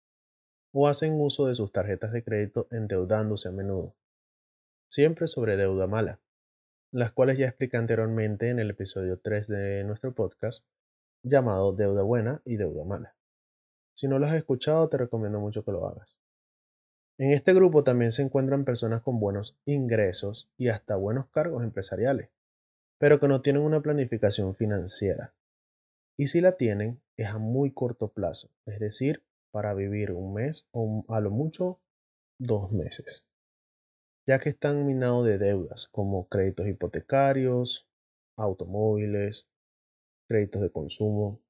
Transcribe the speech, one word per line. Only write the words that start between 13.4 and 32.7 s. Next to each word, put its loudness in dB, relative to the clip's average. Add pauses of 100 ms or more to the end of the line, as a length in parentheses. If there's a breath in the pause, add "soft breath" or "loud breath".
Si -4
no 2
lo 2
has 0
escuchado, 2
te 0
recomiendo -2
mucho -6
que -4
lo -4
hagas. -14 (1000)
En 4
este 6
grupo 8
también 4
se 0
encuentran 0
personas -2
con -2
buenos -2 (100)
ingresos 0
y 0
hasta -4
buenos -2
cargos -2
empresariales, -4 (680)
pero 6
que 4
no 2
tienen 2
una 2
planificación 0
financiera. -2 (840)
Y 0
si 2
la 4
tienen, -2 (160)
es -4
a -6
muy 0
corto -4
plazo, -6 (160)
es -10
decir, -4 (300)
para -4
vivir -2
un -8
mes -6
o -4
a 0
lo -2
mucho -4 (600)
dos -2